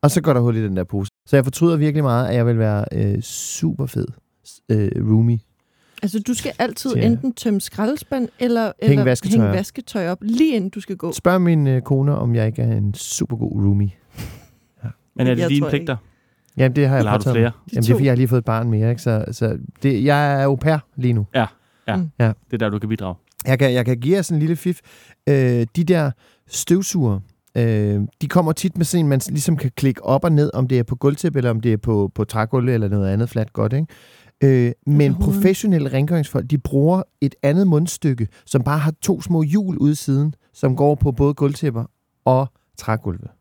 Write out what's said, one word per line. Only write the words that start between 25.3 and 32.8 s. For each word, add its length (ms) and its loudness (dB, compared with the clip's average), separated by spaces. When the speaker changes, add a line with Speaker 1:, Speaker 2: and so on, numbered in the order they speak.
Speaker 1:
de 80 2
der 260 2
støvsuger, 720 0
øh, 440 2
de 60 -4
kommer 240 2
tit 240 -4
med 80 0
sådan 200 0
en, 40 2
man 200 2
ligesom 280 0
kan 200 -4
klikke 280 0
op 200 0
og 80 2
ned, 220 4
om 140 0
det 100 2
er 40 2
på 140 -4
gulvtæppe, 420 -2
eller 120 0
om 100 -2
det 120 2
er 40 2
på, 380 0
på 100 -2
trægulv, 440 -2
eller 200 0